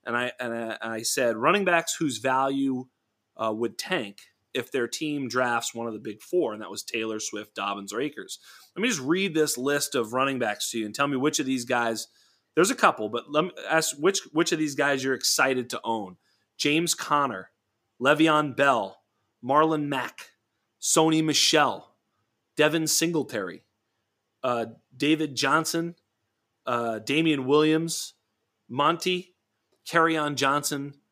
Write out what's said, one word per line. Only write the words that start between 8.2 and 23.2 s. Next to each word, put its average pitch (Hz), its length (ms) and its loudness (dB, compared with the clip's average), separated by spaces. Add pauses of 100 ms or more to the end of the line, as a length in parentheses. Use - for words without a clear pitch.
Let 185 60 -4
me 247 60 0
just 180 120 -2
read 170 340 0
this 151 240 0
list 139 380 -2
of 113 160 -2
running 131 260 0
backs 107 320 -2
to 117 80 -4
you 107 80 -4
and 101 80 -10
tell 143 140 0
me 143 80 -2
which 147 240 0
of 135 60 -2
these 127 180 -2
guys, 120 420 -2 (480)
there's 185 160 4
a 269 60 -2
couple, 120 320 2
but 113 240 -6
let 156 140 2
me 180 40 -6 (180)
ask 156 300 0
which, 185 220 2 (120)
which 165 200 2
of 156 80 0
these 143 160 -2
guys 139 260 2
you're 131 100 0
excited 127 580 0
to 120 120 -6
own. 104 340 -4 (400)
James 160 380 0
Conner, 135 560 -2 (500)
Le'Veon 151 560 4
Bell, 123 460 0 (420)
Marlon 151 440 2
Mack, 127 420 -6 (500)
Sony 160 420 4
Michel, 147 760 2 (600)
Devin 156 300 4
Singletary, 135 800 -2 (800)